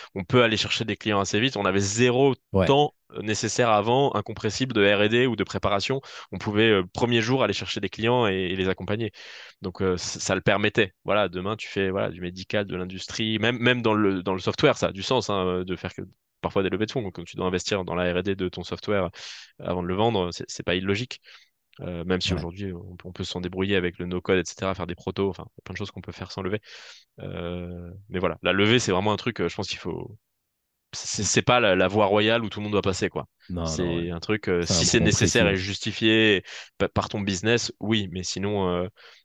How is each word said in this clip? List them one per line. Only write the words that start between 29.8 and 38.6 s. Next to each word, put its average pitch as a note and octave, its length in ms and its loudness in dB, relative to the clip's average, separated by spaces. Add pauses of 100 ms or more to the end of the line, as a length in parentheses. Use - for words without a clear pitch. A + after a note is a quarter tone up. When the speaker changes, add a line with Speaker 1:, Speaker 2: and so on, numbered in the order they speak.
Speaker 1:
c'est, - 320 -6
c'est G#2 180 4
pas B2 180 4
la, G2+ 160 4
la F#2 120 4
voie G#2 200 4
royale G#2+ 360 4
où G2+ 60 -6
tout G#2+ 100 -8
le G#2 60 -6
monde G#2 80 -2
doit G2 80 4
passer, F#2+ 280 0
quoi. - 180 -6 (220)
Speaker 2:
Non, E2 280 -4
non, F2 180 -2
Speaker 1:
C'est - 0 -
Speaker 2:
ouais. E2+ 160 -4
Speaker 1:
un E2+ 80 -6
truc, G#2+ 300 -2
euh, F2 160 2
Speaker 2:
C'est F#2+ 80 0
un F2 60 2
Speaker 1:
si E2+ 60 2
c'est A#2 140 4
Speaker 2:
bon A2 60 4
Speaker 1:
nécessaire A2 400 4
Speaker 2:
précis, - 20 4
Speaker 1:
et G2 60 4
Speaker 2:
ouais. F#2+ 40 0
Speaker 1:
justifié G#2+ 840 2 (340)
pa-, F#2+ 120 2
par - 200 0
ton G#2+ 120 -4
business, G2+ 580 0
oui, G#2 320 0
mais F2+ 120 -6
sinon, G2 460 -2